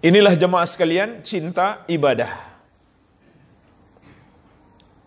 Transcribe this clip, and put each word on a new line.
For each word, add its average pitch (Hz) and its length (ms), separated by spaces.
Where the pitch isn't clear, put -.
Inilah 185 320
jemaah 175 320
sekalian, 185 560
cinta 180 640
ibadah. 139 400